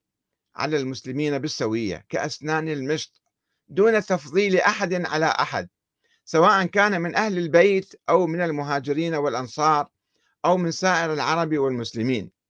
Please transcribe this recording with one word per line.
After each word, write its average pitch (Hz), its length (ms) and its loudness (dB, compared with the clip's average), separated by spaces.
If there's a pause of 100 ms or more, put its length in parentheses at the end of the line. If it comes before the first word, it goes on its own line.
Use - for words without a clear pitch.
(560)
على 151 200 -4
المسلمين 135 640 -4
بالسوية 113 720 -4
كأسنان 156 600 -6
المشط، 147 540 -6 (460)
دون 208 340 2
تفضيل 185 540 0
أحد 202 380 0
على 156 320 -2
أحد، 123 420 -2 (560)
سواء 190 420 4
كان 202 340 2
من 165 160 -4
أهل 202 220 0
البيت 175 560 2 (140)
أو 175 180 4
من 165 140 -2
المهاجرين 147 760 -2
والأنصار 143 720 0 (560)
أو 180 120 4
من 175 140 0
سائر 170 420 0
العرب 151 460 0
والمسلمين. 120 720 -2 (200)